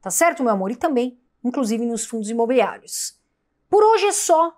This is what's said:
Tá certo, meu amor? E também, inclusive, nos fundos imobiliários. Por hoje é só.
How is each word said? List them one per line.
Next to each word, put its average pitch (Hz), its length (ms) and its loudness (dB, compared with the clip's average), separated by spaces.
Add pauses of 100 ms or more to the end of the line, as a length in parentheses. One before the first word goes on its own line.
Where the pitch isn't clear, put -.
Tá 185 100 -8
certo, 330 320 0
meu 233 80 2
amor? 190 180 -2
E 240 60 -6
também, 254 440 -2 (240)
inclusive, 240 420 -2
nos 226 200 -6
fundos 220 240 -8
imobiliários. - 880 -2 (480)
Por 415 160 4
hoje 427 220 4
é 403 60 2
só. 330 460 2